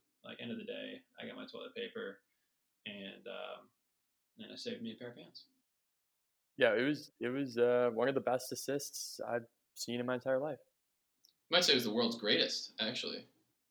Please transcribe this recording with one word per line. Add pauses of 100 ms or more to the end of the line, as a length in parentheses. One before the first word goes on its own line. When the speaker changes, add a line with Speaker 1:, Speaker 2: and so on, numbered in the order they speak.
(240)
Speaker 1:
Like,
end
of
the
day, (200)
I
got
my
toilet
paper, (640)
and,
um, (720)
and
it
saved
me
a
pair
of
pants. (1080)
Speaker 2:
Yeah,
it
was,
it
was,
uh,
one
of
the
best
assists
I've (280)
seen
in
my
entire
life. (880)
Speaker 3:
You
might
say
it
was
the
world's
greatest,
actually. (440)